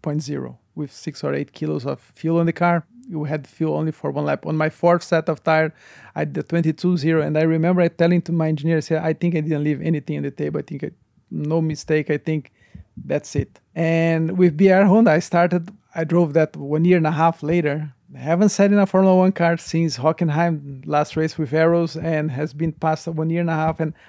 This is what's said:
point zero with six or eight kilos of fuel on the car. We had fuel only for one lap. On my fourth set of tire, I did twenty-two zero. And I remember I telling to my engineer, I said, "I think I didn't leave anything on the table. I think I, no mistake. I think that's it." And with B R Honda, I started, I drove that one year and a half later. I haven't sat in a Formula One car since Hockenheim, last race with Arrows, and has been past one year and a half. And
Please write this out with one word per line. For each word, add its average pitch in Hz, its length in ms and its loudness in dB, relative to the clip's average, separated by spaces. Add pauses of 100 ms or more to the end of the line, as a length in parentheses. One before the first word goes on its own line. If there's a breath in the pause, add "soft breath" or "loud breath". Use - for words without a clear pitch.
point 151 200 -4
zero 127 360 -10 (160)
with 147 180 -10
six - 320 -12
or 143 80 -2
eight 143 200 -6
kilos 151 340 -6
of 139 140 -8
fuel - 380 -4
on 170 80 2
the 165 60 0
car. 175 340 0 (220)
We 151 200 -8
had 147 180 -6
fuel 156 280 -4
only 156 180 -4
for - 180 -8
one 147 160 -4
lap. 143 200 -4
On 156 100 -4
my 156 120 0
fourth 170 340 2
set 160 260 0
of 156 140 -4
tire, 160 300 2 (420 loud breath)
I 156 120 -4
did 151 220 -6
twenty-two 165 500 0
zero. 160 240 2
And 151 160 0
I 156 40 2
remember 165 400 2
I 170 60 4
telling 170 340 2
to 165 100 -6
my 160 160 0
engineer, 160 280 0
I 151 40 2
said, 160 220 -2
"I 160 120 -2
think 170 200 -2
I 160 60 0
didn't 151 240 -2
leave 147 160 0
anything 151 380 -2
on 143 60 -6
the 139 60 -4
table. 147 280 -6
I 147 40 -6
think 143 220 -10
I, 156 60 -8 (400)
no 156 300 -2
mistake. 156 500 -2
I 147 80 0
think 156 340 -6 (440 soft breath)
that's - 400 -6
it." - 240 -6 (140)
And 165 640 0
with 175 180 4
B 196 140 6
R 190 140 6
Honda, 202 280 6
I 156 80 4
started, 175 500 0 (240)
I 170 100 -4
drove 156 300 2
that 156 220 2
one 151 280 -2
year 180 120 6
and 160 100 2
a 151 60 0
half 160 300 0
later. 151 500 -2 (220)
I 131 40 -18
haven't 170 320 2
sat 202 200 2
in 208 80 4
a 196 80 4
Formula 190 300 4
One 185 160 4
car 170 240 2
since 165 420 -2
Hockenheim, 151 880 -2
last 147 300 -2
race 160 200 -2
with 139 160 -4
Arrows, 165 440 2
and 160 340 -2
has 139 240 -6
been 156 180 -4
past 156 360 -4
one 160 220 -4
year 170 100 -2
and 170 100 -2
a 165 40 -2
half. 160 260 -2
And 156 120 -4 (160 loud breath)